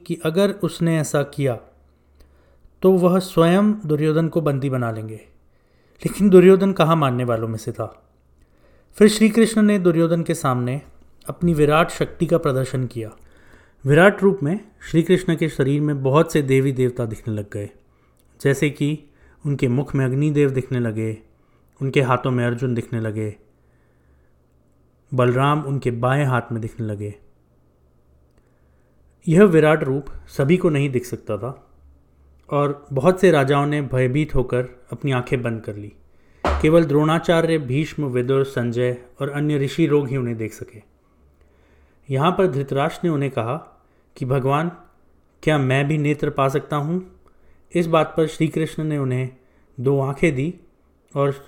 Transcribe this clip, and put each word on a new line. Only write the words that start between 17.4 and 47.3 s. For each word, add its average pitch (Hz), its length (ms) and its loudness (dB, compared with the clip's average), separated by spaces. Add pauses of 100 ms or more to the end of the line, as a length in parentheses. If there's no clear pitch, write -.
गए, 101 160 -10 (720)
जैसे 143 300 0
कि 143 280 -4 (480)
उनके 139 220 -2
मुख 139 280 -2
में 135 100 0
अग्निदेव 143 440 2
दिखने 131 300 -4
लगे, 110 380 -4 (640)
उनके 135 200 0
हाथों 127 300 0
में 123 140 0
अर्जुन 120 300 -4
दिखने 117 240 -6
लगे, 107 360 -6 (1800)
बलराम 131 500 2
उनके 139 300 -4
बाएं 127 340 0
हाथ 127 260 -2
में 113 100 -6
दिखने 113 260 -8
लगे। 104 260 -8 (2250)
यह 175 160 6
विराट 156 400 4
रूप 135 260 -4 (180)
सभी 147 300 0
को 180 120 0
नहीं 143 200 0
दिख 123 160 -4
सकता 107 320 -10
था - 140 -10 (1000)
और 143 440 -2
बहुत 170 280 2
से 185 100 6
राजाओं 143 340 2
ने 147 180 -2
भयभीत 127 520 -2
होकर 123 320 -2 (240)
अपनी 135 200 -6
आंखें 127 320 -2
बंद 113 180 -6
कर 104 140 -12
ली। 104 160 -14 (540)
केवल 160 400 4
द्रोणाचार्य, 160 720 2
भीष्म, 147 480 -4
विदुर, 127 380 0
संजय 123 540 -2 (240)
और 139 80 -6
अन्य 147 280 -2
ऋषि 143 300 0
लोग 143 200 2
ही 131 100 -4
उन्हें 120 200 -4
देख 107 160 -8
सके। - 280 -18 (1300)
यहाँ 139 220 0
पर 185 160 2
धृतराष्ट्र 139 600 -4
ने - 20 0
उन्हें 139 220 -2
कहा 117 240 -4 (600)
कि 139 100 -8
"भगवान, 139 460 0 (720)
क्या 156 140 2
मैं 139 300 0
भी 156 100 -2
नेत्र 147 320 -2
पा 139 200 0
सकता 143 260 -4
हूँ?" 160 260 -4 (720)